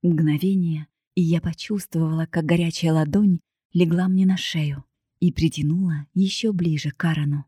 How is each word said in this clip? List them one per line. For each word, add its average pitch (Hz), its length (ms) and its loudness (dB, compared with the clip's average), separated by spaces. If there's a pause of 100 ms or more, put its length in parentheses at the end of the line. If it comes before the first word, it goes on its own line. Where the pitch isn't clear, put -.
Мгновение, 160 840 0 (280)
и 185 60 2
я 165 200 2
почувствовала, 160 840 -4
как 160 200 -4
горячая 165 480 0
ладонь 170 460 2 (340)
легла 175 340 2
мне 190 180 2
на 185 120 2
шею 147 480 -4 (340)
и 175 120 4
притянула 156 840 -2
еще 196 400 0
ближе 156 380 -2
к - 120 -8
Аарону. 147 440 0